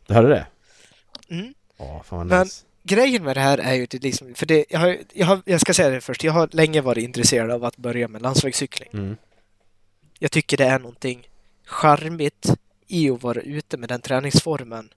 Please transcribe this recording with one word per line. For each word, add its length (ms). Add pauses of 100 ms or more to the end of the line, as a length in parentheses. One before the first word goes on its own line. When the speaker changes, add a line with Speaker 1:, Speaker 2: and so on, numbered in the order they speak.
Speaker 1:
Du 80
hade 140
det? 180 (840)
Speaker 2:
Mm. 260 (220)
Speaker 1:
Ja, 260
fan 160
vad 80
Speaker 2:
Men 160
Speaker 1:
nice. 220 (180)
Speaker 2:
grejen 420
med 120
det 40
här 180
är 160
ju 100
att 60
det 120
liksom, 320
för 120
det, 220
jag 120
har, 180 (140)
jag 140
har, 180
jag 160
ska 140
säga 160
det 100
först, 240
jag 80
har 200
länge 280
varit 240
intresserad 460
av 140
att 120
börja 320
med 140
landsvägscykling. 720
Speaker 1:
Mm. 240 (1040)
Speaker 2:
Jag 120
tycker 260
det 80
är 140
någonting 500 (360)
charmigt 800 (400)
i 240
att 120
vara 180
ute 360
med 120
den 120
träningsformen, 960